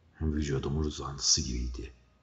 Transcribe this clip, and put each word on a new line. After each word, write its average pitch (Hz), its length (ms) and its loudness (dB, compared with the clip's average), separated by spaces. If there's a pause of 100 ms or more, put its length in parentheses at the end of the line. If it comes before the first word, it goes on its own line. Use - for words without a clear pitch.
(220)
Vücudumun 76 640 0
uzantısı 71 580 0
gibiydi. 62 520 -4 (300)